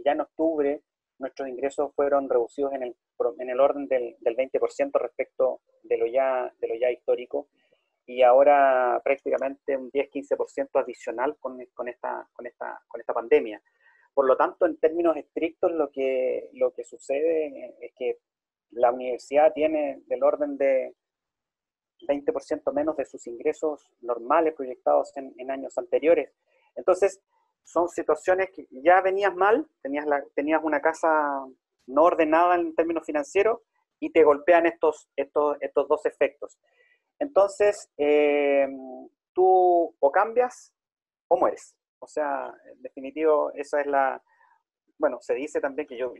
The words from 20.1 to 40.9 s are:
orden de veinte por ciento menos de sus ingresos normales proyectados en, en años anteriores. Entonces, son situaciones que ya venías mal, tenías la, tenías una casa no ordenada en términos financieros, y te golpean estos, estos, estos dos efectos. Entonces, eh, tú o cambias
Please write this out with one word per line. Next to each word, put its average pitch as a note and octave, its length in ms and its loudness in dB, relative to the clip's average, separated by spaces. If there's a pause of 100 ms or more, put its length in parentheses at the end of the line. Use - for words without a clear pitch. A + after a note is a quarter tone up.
orden C#3+ 340 0
de C3 380 0 (1120)
veinte C#3+ 260 -2
por C3+ 80 -8
ciento D3 320 -6
menos D3+ 240 -2
de C3+ 80 -4
sus - 220 -18
ingresos D3 640 -6 (120)
normales A#2+ 540 0
proyectados C#3 600 -2
en, C3+ 200 -14
en C3 140 -10
años C3+ 260 -12
anteriores. C3+ 540 0 (440)
Entonces, F#3 460 0 (440)
son E3+ 220 -2
situaciones F#3 640 -2
que - 200 -20
ya E3 300 4
venías F#3+ 320 -2
mal, G#3 340 2 (140)
tenías D3 240 -6
la, C#3+ 180 0 (120)
tenías D#3 280 0
una D3 180 -2
casa D3+ 640 0 (420)
no C3+ 160 2
ordenada E3 520 4
en E3 200 -2
términos E3 300 -2
financieros, F#3+ 540 0 (420)
y D#3 80 -6
te D#3+ 160 6
golpean D#3+ 400 4
estos, E3 500 -2
estos, D3 460 -2
estos C#3 260 -2
dos D3+ 180 0
efectos. - 540 -4 (600)
Entonces, G3+ 760 0
eh, D3 720 2 (640)
tú F3+ 640 4
o C#3 140 2
cambias A3+ 640 -2 (560)